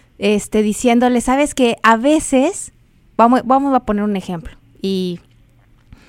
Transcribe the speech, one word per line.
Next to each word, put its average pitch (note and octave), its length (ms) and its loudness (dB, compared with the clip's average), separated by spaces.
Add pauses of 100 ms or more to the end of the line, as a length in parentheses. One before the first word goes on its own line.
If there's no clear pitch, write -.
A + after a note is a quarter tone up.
(180)
este, G#3 440 -2
diciéndole, A#3+ 580 2
"¿Sabes C#4 340 0
qué? A#3 300 0
A A3+ 120 4
veces", C#4+ 760 0 (440)
vamos, A#3+ 280 4
vamos C4+ 300 0
a B3 60 2
poner G#3 220 -4
un G#3 140 -2
ejemplo, F3+ 400 -10 (260)
y F#3 380 -4 (880)